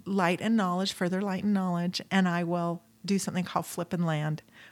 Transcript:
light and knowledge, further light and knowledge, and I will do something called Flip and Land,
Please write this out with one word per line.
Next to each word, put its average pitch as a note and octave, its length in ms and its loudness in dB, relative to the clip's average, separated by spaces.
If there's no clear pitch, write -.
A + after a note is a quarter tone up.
light F#3 360 2
and A3+ 140 2
knowledge, F#3+ 380 0
further F#3 280 0
light F#3+ 220 -2
and G#3 100 2
knowledge, F3+ 480 0
and F#3 160 4
I F3 160 0
will E3+ 380 -2
do G3 120 2
something F3+ 260 -2
called E3+ 220 -2
Flip - 280 -6
and F3 120 0
Land, D#3 380 0